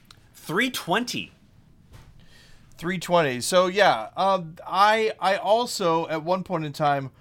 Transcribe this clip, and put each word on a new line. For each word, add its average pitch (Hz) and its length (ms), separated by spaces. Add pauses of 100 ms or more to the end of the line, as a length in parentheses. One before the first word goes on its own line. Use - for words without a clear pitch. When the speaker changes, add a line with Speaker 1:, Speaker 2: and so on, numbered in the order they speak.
(340)
Speaker 1:
Three 226 360
twenty. 196 640 (1400)
Speaker 2:
Three 180 220
twenty. 160 420
So 185 260
yeah, 175 500
um, 175 400 (100)
I, 214 540
I 190 160
also 180 720
at 160 140
one 180 220
point 170 200
in 147 80
time 143 380 (100)